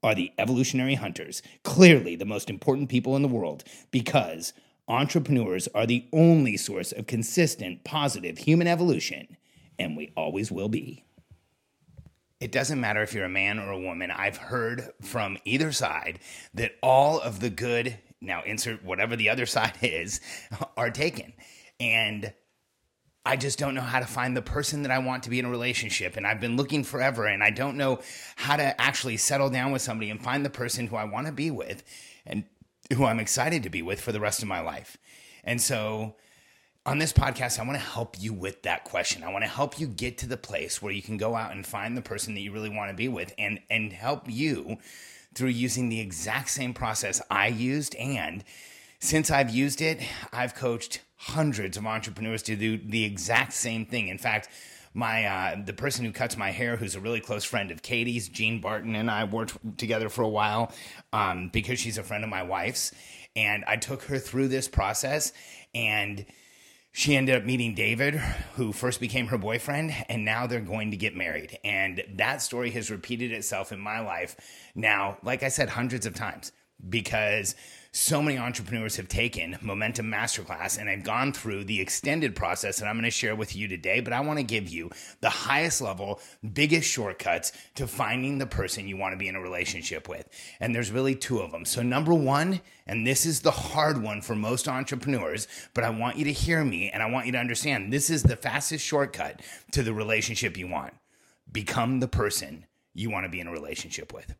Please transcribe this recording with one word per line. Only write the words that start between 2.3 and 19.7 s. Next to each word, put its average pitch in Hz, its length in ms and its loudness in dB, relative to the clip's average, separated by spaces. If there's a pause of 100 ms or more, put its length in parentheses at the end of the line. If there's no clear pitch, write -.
important 135 380 2
people 127 280 2
in 139 60 4
the 143 60 4
world, 90 340 -2 (280)
because 92 640 2 (360)
entrepreneurs 123 800 2
are 110 180 2
the 120 260 2
only 160 440 10
source 92 360 -4
of 110 140 -6
consistent, 110 800 0
positive 143 540 -2
human 170 280 6
evolution, 170 680 2 (420)
and 82 180 -4
we 76 200 -10
always 90 340 -2
will 95 180 -2
be. - 360 -6 (1400)
It 120 100 -4
doesn't 135 300 2
matter 107 220 2
if 107 120 -2
you're 101 100 -2
a 92 40 -2
man 98 320 0
or 98 100 -6
a 95 80 -4
woman. 90 320 -4
I've 98 260 -2
heard 120 540 -4 (100)
from 101 440 -4
either 143 260 2
side 82 480 -2 (360)
that 110 180 0 (100)
all 139 380 8
of 110 180 -4
the 117 120 0
good, 120 460 0 (240)
now 90 220 -4
insert 107 420 -4
whatever 95 300 0
the 110 140 2
other 120 180 2
<laughs> - 0 -
side 110 360 2